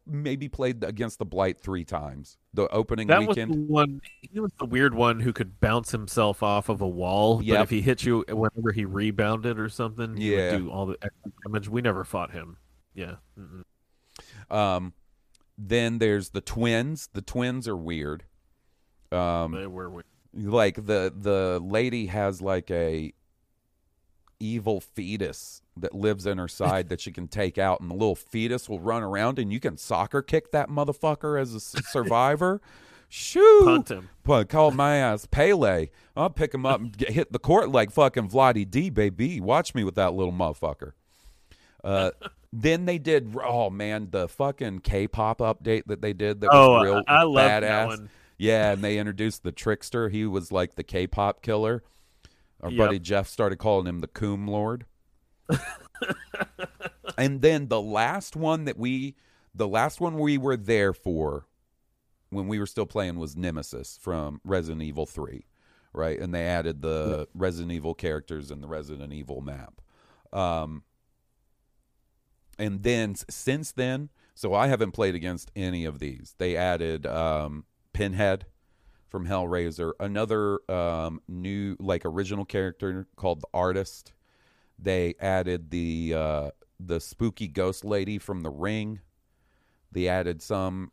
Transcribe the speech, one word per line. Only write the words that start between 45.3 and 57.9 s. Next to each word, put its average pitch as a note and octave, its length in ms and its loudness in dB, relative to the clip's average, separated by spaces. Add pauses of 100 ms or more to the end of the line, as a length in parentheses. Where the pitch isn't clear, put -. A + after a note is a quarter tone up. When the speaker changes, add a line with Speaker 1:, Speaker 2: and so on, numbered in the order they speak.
Speaker 1:
update A2+ 480 0
that G#2 160 -6
they G#2 100 -2
did G#2 280 -2
that G2+ 80 2
was C#3 200 12
Speaker 2:
Oh, A#2 140 10
Speaker 1:
real G2+ 240 4
Speaker 2:
I, D3 120 4
I E3 40 8
love D#3 140 4
that G#2+ 260 6
Speaker 1:
badass. G#2+ 240 2
Speaker 2:
one. G#2+ 220 -8 (300)
Speaker 1:
Yeah, G#2+ 340 4
and G2 120 0
they G#2 140 0
introduced G#2 460 -2
the F2 80 -4
Trickster. A2+ 580 -2
He G#2+ 160 -2
was, F#2+ 260 -4
like, F2+ 220 0
the E2 100 -8
K-pop G2 580 -2
killer. A2 400 0 (760)
Our F2 100 -6
Speaker 2:
Yep. A#2+ 80 -4
Speaker 1:
buddy G#2 200 4
Jeff F#2+ 300 0
started G2 300 0
calling G2 280 2
him F2 140 -4
the D#2+ 80 -6
Coom G2+ 380 -4
Lord. G#2+ 400 -4 (640)
<laughs> D#3 80 2 (1600)
And C3+ 220 0
then D3 280 4
the A2 120 0
last A2+ 560 -2